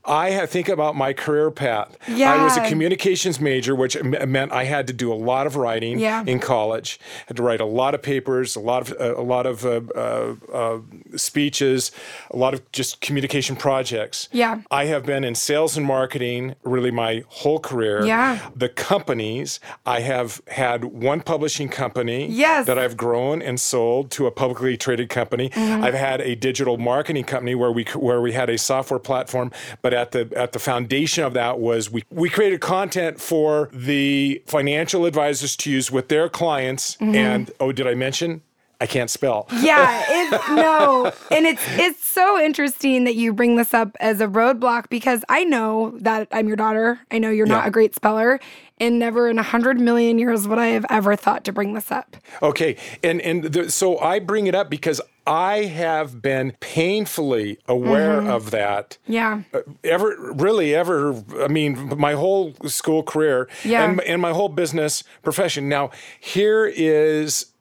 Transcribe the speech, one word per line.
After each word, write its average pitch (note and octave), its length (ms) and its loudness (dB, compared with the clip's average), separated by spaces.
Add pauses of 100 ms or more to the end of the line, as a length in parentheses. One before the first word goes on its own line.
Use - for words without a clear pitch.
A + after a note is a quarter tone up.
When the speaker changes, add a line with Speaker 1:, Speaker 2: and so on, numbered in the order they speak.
Speaker 1:
I D#3 280 2
ha-, G3 140 0
think F3+ 200 -2
about D3+ 300 0
my C3+ 160 0
career D3+ 360 0
path. A#2 480 -4 (120)
I C4+ 340 4
was C4 140 4
a - 40 2
Speaker 2:
Yeah. A3 60 -2
Speaker 1:
communications F3+ 720 0
major, C3 340 0
which C3 220 0
m-, B2+ 180 -2 (160)
meant C3+ 220 0
I B2+ 140 0
had C#3 220 -2
to B2+ 60 -6
do A#2+ 200 -2
a - 20 0
lot B2 320 0
of C#3 80 -4
writing A#2 420 -2
Speaker 2:
Yeah. A3 300 -2
Speaker 1:
in B2+ 120 0
college. A2+ 600 -2 (280)
Had A#2+ 100 -10
to A#2+ 60 -2
write A#2 180 0
a A2+ 40 0
lot B2+ 300 0
of C#3+ 60 -8
papers, C3 560 -2
a - 20 -8
lot A#2+ 220 -2
of, - 180 -10
uh, A#2+ 160 -2
a B2 80 -4
lot B2 220 0
of, B2 200 -4
uh, A#2+ 140 0 (160)
uh, A#2 400 -4 (180)
uh, A2+ 260 -2 (360)
speeches, C3+ 760 0 (400)
a - 40 -10
lot C3 180 2
of - 200 -10
just - 260 -6
communication C#3 560 -2
projects. B2 760 -2
Speaker 2:
Yeah. A3+ 260 0 (100)
Speaker 1:
I C#3+ 180 0
have D3 180 -2
been C#3 180 -2
in A#2+ 120 -4
sales D3+ 420 0
and D3 80 0
marketing C3 760 -2
really B2 280 0
my A2+ 380 -2
whole D3+ 300 0
career. A2 460 0
Speaker 2:
Yeah. A#3 340 2 (140)
Speaker 1:
The B2 140 -2
companies, B2 920 -2 (240)
I B2 160 0
have B2 480 -4
had A#2+ 340 -2
one C3 380 -2
publishing D3+ 480 -4
company B2 600 -4
Speaker 2:
Yes. C#4 360 2
Speaker 1:
that B2+ 120 2
I've B2 200 -2
grown A#2+ 440 -2
and B2 160 -6
sold B2 540 0
to C#3 160 0
a A#2 40 0
publicly B2+ 440 -2
traded A#2+ 320 -2
company. A#2+ 440 -2
Speaker 2:
Mm-hmm. A3 300 0
Speaker 1:
I've B2+ 120 2
had C3+ 260 -2
a C3 160 -4
digital B2+ 420 0
marketing C3 460 -2
company B2 320 -4
where A#2+ 160 2
we A#2 140 -2
c-, - 140 -8
where B2 200 2
we A#2+ 140 0
had B2 160 0
a A#2 80 0
software C3 420 0
platform, B2+ 520 -2 (300)
but B2 120 2
at A#2+ 180 0
the, A#2+ 240 0
at B2 180 -2
the A#2+ 60 -6
foundation C3+ 640 -2
of C3 120 -2
that A#2+ 240 0
was A#2 320 0
we, A2+ 180 -4
we E3+ 180 -2
created G3 340 2
content F#3 600 -2
for D3+ 500 2
the C#3 760 0
financial D#3 580 0
advisors D3 500 0
to - 140 -6
use C3 220 0
with C3 160 -2
their D#3+ 220 2
clients. C3+ 680 -2
Speaker 2:
Mm-hmm. G#3+ 200 0
Speaker 1:
And, - 440 2
oh, C3+ 120 0
did C3 140 -4
I B2 80 0
mention? C#3 480 -4 (400)
I F#3+ 40 0
can't B2 240 -2
spell. A2+ 380 0 (140)
Speaker 2:
Yeah, C#4 480 6
it's, D#4+ 400 0
Speaker 1:
<laughs> - 0 -
Speaker 2:
no. D4+ 600 4 (200)
And D#4 140 6
it's, D#4 160 2 (160)
it's E4+ 280 0
so G4 340 4
interesting C#4 640 2
that A#3+ 100 0
you A3+ 160 2
bring A#3+ 240 4
this A#3 180 2
up A3+ 280 2
as A3 180 2
a G#3+ 80 2
roadblock A#3 600 2
because A#3+ 400 0
I E4+ 160 4
know A3 460 0 (100)
that A3 300 0
I'm A3 160 0
your G#3+ 100 0
daughter. A3 420 0 (100)
I A3+ 100 -2
know A3 100 0
you're G#3+ 160 4
not G#3+ 180 4
Speaker 1:
Yeah. - 60 -2
Speaker 2:
a - 20 -2
great G#3+ 240 4
speller, A3 440 2 (400)
and A#3+ 200 2
never A#3 300 2
in A3+ 100 2
a A3+ 40 0
hundred A#3+ 360 2
million A#3 400 4
years A3+ 300 2
would A3 100 2
I A#3 80 2
have A3+ 220 0
ever G#3 260 4
thought G3+ 300 0
to G3 80 -4
bring G3+ 220 -2
this A3 180 -8
up. - 240 -8 (240)
Speaker 1:
Okay, D3+ 340 2 (280)
and, E3 180 0
and E3+ 240 -2
the, E3 260 -2
so F#3 280 2
I F3 200 2
bring G3+ 280 0
it F3+ 80 2
up F#3+ 140 0
because D3 300 -2 (260)
I F#3 400 2
have D#3 560 -4
been C3 380 -2
painfully D#3 1080 -2
aware B2 520 2
Speaker 2:
Mm-hmm. - 100 -2
Speaker 1:
of A2 220 -2
that. G#2 460 -2 (100)
Speaker 2:
Yeah. A3 360 -2 (100)
Speaker 1:
Uh, F3 60 -2 (260)
ever, F3 500 0
really E3 400 2
ever, D#3 400 0 (260)
I C3+ 60 0
mean, C#3+ 500 -2
my D3 180 2
whole F3+ 380 0 (120)
school D#3 380 0
career D3 440 2 (160)
Speaker 2:
Yeah. A3+ 260 4
Speaker 1:
and, F3+ 120 0
and F3 200 -2
my E3+ 120 0
whole F3+ 160 0
business D3+ 540 -2 (180)
profession. D3+ 480 -2
Now, C#3 220 0 (280)
here G#3+ 460 2
is D#3 800 2 (160)